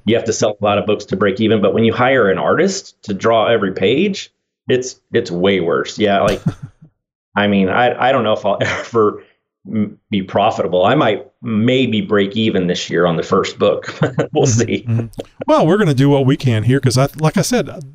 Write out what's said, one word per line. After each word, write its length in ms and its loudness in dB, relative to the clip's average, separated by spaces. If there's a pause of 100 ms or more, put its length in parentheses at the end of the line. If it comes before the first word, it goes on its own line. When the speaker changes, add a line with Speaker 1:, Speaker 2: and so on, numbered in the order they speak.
Speaker 1:
you 100 2
have 100 -2
to 80 -2
sell 280 -2
a 20 0
lot 140 2
of 80 -2
books 200 -2
to 120 -6
break 220 0
even. 220 2
But 120 2
when 120 2
you 80 2
hire 360 2
an 80 0
artist 680 -2
to 100 -8
draw 340 2
every 260 0
page, 580 -2 (360)
it's, 320 -2 (140)
it's 180 -2
way 300 0
worse. 360 -2
Yeah, 240 2
like, 200 0 (480)
<laughs> 480 -20
I 100 0
mean, 220 2
I, 400 0
I 20 4
don't 140 0
know 80 0
if 120 -4
I'll 120 0
<laughs> 40 -10
ever 600 -2 (420)
m-, 320 -6 (140)
be 100 -2
profitable. 640 0
I 80 4
might 320 0 (160)
maybe 600 0
break 340 0
even 320 0
this 220 -4
year 180 2
on 80 0
the 80 -2
first 340 -2
book. 440 -2
<laughs> 20 2 (280)
We'll 140 0
Speaker 2:
Mm-hmm, 140 2
Speaker 1:
see. 280 -2
Speaker 2:
mm-hmm. 180 -2 (420)
Well, 180 4
we're 140 4
gonna 160 2
do 140 4
what 180 4
we 100 2
can 260 0
here 160 2
'cause 200 0
I, 80 2 (100)
like 200 0
I 40 4
said, 300 -2 (240)